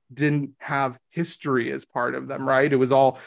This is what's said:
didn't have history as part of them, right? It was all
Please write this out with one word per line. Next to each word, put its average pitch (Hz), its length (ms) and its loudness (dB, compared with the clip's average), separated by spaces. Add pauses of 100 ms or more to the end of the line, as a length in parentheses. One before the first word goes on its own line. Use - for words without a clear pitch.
(120)
didn't 143 460 0
have 135 400 -4 (120)
history 139 600 -4
as 135 140 -10
part 127 300 -4
of 131 120 -8
them, 135 220 -6
right? 135 240 4
It 135 40 4
was 127 140 4
all 135 360 4